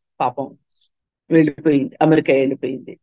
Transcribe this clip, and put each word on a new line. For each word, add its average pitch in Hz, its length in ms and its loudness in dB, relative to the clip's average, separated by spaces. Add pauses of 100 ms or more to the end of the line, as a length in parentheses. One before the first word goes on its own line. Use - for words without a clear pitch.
(200)
పాపం 135 280 -4 (840)
వెళ్ళిపోయింది, 151 720 0
అమెరికా 156 320 2
వెళ్ళిపోయింది. 135 680 -4